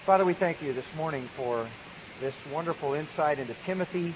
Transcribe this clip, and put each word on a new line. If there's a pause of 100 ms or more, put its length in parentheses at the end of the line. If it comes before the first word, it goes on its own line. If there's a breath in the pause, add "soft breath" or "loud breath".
Father,
we
thank
you
this
morning
for (540)
this (180)
wonderful
insight
into (100)
Timothy